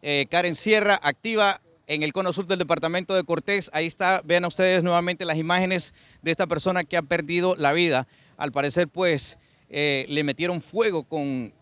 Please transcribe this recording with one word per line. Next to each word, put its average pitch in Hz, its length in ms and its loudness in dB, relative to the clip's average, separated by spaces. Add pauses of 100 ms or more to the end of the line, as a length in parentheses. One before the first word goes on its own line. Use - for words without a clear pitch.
Eh, 143 280 0
Karen 175 240 2
Sierra, 208 480 2
activa 202 580 0 (260)
en 151 160 -2
el 151 120 -2
cono 185 180 -2
sur 185 140 -6
del 185 120 0
departamento 170 560 -2
de 185 80 2
Cortés. 170 520 -2
Ahí 160 100 0
está, 180 400 0
vean 175 220 2
ustedes 185 360 2
nuevamente 175 440 0
las 156 100 0
imágenes 180 560 0 (300)
de 160 80 -2
esta 175 160 0
persona 175 380 0
que 175 120 -4
ha 170 60 2
perdido 170 520 0
la 147 200 2
vida. 160 340 2 (300)
Al 143 120 -4
parecer, 143 380 0
pues, 170 500 -2 (300)
eh, 143 400 -2
le 147 160 -2
metieron 160 380 -4
fuego 190 420 -2
con 135 580 -6